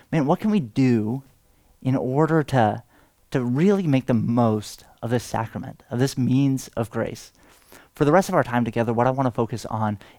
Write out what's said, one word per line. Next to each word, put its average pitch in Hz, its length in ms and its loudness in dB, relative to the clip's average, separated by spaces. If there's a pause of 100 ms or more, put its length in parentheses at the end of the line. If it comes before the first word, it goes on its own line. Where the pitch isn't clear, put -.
(120)
man, 160 140 0
what 165 140 2
can 220 100 -2
we 208 100 2
do 123 600 0 (580)
in 131 160 0
order 147 460 2
to, 113 400 0 (480)
to 135 120 0
really 175 440 2
make 135 200 2
the 131 60 0
most 110 720 0 (160)
of 113 80 -8
this 117 160 -2
sacrament, - 640 -8
of 120 80 -6
this 135 200 0
means 131 580 0
of 113 140 -4
grace? - 420 -8 (640)
For 156 100 0
the 147 80 4
rest 185 160 4
of 190 60 -6
our 143 100 4
time 120 220 -2
together, 117 260 -2
what 120 140 2
I 131 60 4
wanna 131 180 0
focus 113 340 -4
on 107 340 -4 (200)